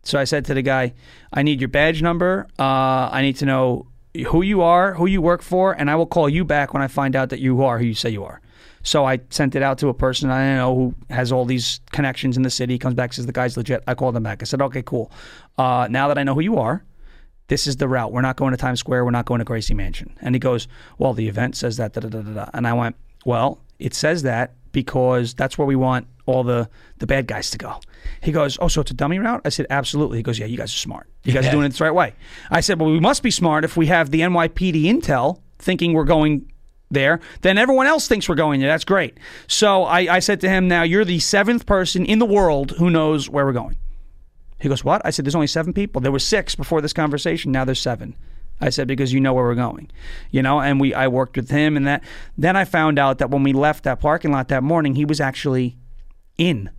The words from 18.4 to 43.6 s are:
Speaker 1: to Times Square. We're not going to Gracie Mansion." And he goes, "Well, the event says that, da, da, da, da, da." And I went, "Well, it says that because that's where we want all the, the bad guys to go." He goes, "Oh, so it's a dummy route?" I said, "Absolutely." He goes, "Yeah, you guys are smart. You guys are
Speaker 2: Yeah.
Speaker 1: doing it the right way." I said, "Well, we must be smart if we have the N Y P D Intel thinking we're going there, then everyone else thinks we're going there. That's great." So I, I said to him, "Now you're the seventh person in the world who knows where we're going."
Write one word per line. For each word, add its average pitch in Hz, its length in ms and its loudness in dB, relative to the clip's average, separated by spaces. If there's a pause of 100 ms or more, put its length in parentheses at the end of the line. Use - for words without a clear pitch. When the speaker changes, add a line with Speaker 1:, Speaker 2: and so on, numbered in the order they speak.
Speaker 1:
to 127 40 -2
Times 123 220 -2
Square. 123 280 0
We're 120 40 0
not 120 160 0
going 120 140 -2
to 113 40 -4
Gracie 110 300 -2
Mansion." - 460 -4
And 123 160 -2
he - 20 0
goes, 123 300 -2 (300)
"Well, 131 160 0
the 110 120 -2
event 110 300 -4
says 117 220 -4
that, 110 160 -4
da, 120 80 -6
da, 110 80 -10
da, 110 100 -8
da, 104 240 -10
da." - 100 -14
And 120 140 -4
I 117 60 0
went, 117 200 -2 (300)
"Well, 120 340 0 (220)
it 127 120 -6
says 160 300 0
that 123 320 -2 (160)
because 127 640 0
that's - 240 -4
where 147 80 2
we 139 80 2
want 127 320 0 (200)
all 127 180 0
the, 120 240 0 (300)
the - 100 -6
bad 135 180 0
guys 104 240 -8
to - 80 -10
go." - 220 -12 (420)
He 160 80 0
goes, 147 300 0
"Oh, 175 80 2
so 151 140 0
it's - 100 -4
a - 20 -8
dummy 147 240 -2
route?" 233 260 -2
I 147 40 -2
said, 139 200 -4
"Absolutely." 135 500 -2
He 110 40 -4
goes, 113 160 -4
"Yeah, 107 80 -8
you 117 100 -6
guys 110 160 -8
are - 60 -8
smart. - 300 -10 (160)
You 127 80 0
guys 131 120 2
are - 20 2
Speaker 2:
Yeah. 131 60 2
Speaker 1:
doing 147 140 2
it 135 80 -2
the - 80 -2
right 160 120 2
way." 165 180 2 (400)
I 165 80 4
said, 175 200 0
"Well, 156 100 2
we 160 100 2
must 240 240 2
be 240 80 2
smart 156 320 2
if 156 120 -4
we 165 100 4
have 165 260 2
the 160 100 2
N 180 100 2
Y 170 140 2
P 180 240 -2
D 156 220 2
Intel 151 480 0 (180)
thinking 175 340 0
we're 156 120 2
going 151 480 2 (360)
there, 139 300 2 (220)
then 190 180 4
everyone 262 300 4
else 320 180 2
thinks 208 220 0
we're 165 80 0
going 147 240 2
there. 135 80 2
That's 160 160 0
great." 180 340 0 (300)
So 196 360 4
I, 175 320 4
I - 40 4
said 202 220 0
to 185 60 2
him, 185 200 4
"Now 175 160 4
you're 185 200 4
the 175 160 0
seventh 214 460 0
person 185 380 2
in 214 160 2
the 240 60 4
world 165 520 2
who 175 120 4
knows 156 380 2
where 143 160 0
we're 135 80 0
going." 120 240 -4 (840)